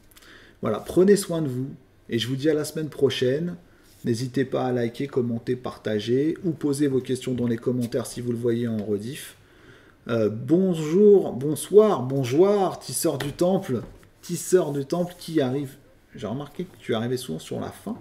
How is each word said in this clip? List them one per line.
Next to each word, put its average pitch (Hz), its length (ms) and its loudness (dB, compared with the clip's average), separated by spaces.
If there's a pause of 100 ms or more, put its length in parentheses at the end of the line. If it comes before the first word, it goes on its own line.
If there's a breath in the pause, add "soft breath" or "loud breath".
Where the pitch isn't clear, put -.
(600 loud breath)
Voilà, 107 180 -2
prenez 190 380 4
soin 170 240 -2
de 151 80 -2
vous, 131 220 -6 (400)
et 117 80 0
je 110 100 -2
vous 131 80 -2
dis 143 140 0
à 147 40 4
la 151 120 0
semaine 156 240 -6
prochaine. 143 640 0 (480 soft breath)
N'hésitez 123 400 -2
pas 127 220 -2
à 123 60 0
liker, 120 340 -2
commenter, 120 500 -2
partager, 117 880 -2
ou 175 60 0
poser 143 360 0
vos 131 140 2
questions 127 320 -4
dans 120 140 -2
les 117 100 0
commentaires 123 480 -2
si - 160 -10
vous 120 120 -2
le 117 60 -4
voyez 120 300 0
en 113 80 -2
rediff. 107 640 -6 (680 loud breath)
Euh, 113 220 2
bonjour, 165 1040 4
bonsoir, 156 680 4
bonjour, 143 760 2
tisseur 143 380 -2
du 135 160 -6
temple. 175 480 0 (400)
Tisseur 170 520 0
du 143 120 -4
temple 170 340 -4
qui 160 220 -2
arrive. 135 360 -2 (380)
J'ai 107 120 -8
remarqué 143 380 -8
que - 140 -16
tu - 160 -4
arrivais 117 220 -2
souvent 160 220 -8
sur 123 200 -10
la 98 120 -8
fin. - 300 -12